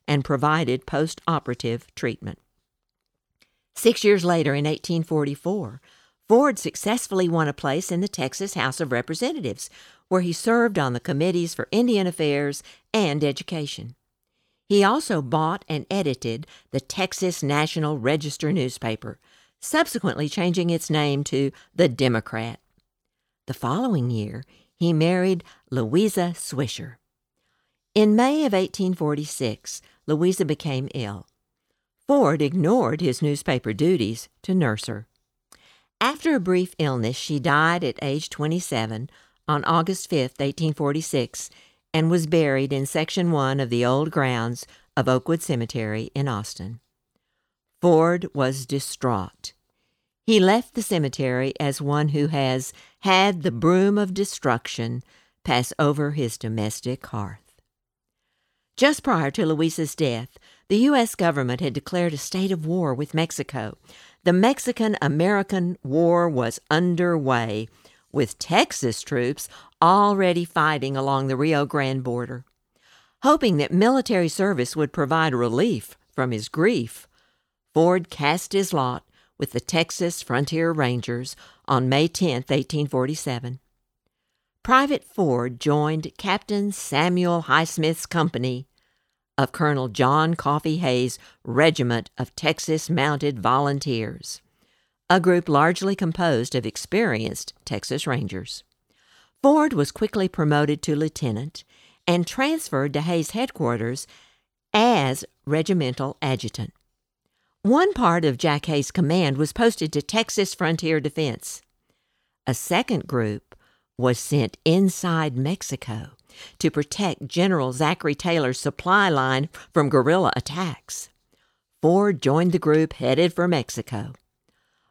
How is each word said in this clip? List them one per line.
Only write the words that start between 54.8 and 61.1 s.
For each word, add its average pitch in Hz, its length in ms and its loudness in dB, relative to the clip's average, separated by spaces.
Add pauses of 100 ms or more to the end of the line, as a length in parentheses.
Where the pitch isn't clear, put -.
pass 123 340 0
over 147 320 2
his 135 260 -4
domestic 110 680 -6
hearth. 104 340 -8 (1400)
Just 285 280 2
prior 165 280 0
to 202 140 -2
Louisa's 156 480 0
death, 120 460 -4 (280)
the 196 100 2
U 277 180 6
S 233 180 2